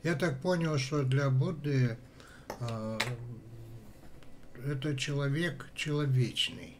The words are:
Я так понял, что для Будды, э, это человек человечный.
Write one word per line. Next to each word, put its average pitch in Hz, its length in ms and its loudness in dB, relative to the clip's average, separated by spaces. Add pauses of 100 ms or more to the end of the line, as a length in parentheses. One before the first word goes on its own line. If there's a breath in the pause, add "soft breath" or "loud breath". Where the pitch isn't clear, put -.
Я 160 120 2
так 147 280 0
понял, 165 340 4
что 143 280 2
для 135 260 4
Будды, 131 680 4 (640 loud breath)
э, 110 380 -4 (1600)
это 143 320 -2
человек 143 720 0 (100)
человечный. 135 1040 2